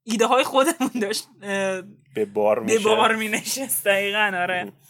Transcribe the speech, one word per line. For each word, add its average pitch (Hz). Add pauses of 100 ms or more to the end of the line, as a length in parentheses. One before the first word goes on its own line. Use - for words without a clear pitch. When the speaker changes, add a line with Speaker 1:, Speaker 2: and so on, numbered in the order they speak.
Speaker 1:
ایده 226
های 247
خودمون 269 (120)
داشت، 208 (140)
اه، 196 (320)
Speaker 2:
به 107
بار 107
Speaker 1:
به -
Speaker 2:
می‌شه. 214
Speaker 1:
بار 220
مینشست. 220
دقیقاً، 202 (100)
آره. 180 (180)